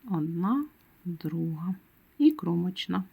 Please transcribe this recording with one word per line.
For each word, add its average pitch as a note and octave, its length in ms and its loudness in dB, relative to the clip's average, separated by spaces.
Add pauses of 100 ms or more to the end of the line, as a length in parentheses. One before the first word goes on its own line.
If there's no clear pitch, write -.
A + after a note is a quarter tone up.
(120)
Одна, F3+ 540 0 (400)
друга E3 680 -4 (420)
і D4+ 140 8
кромочна. F3+ 800 -2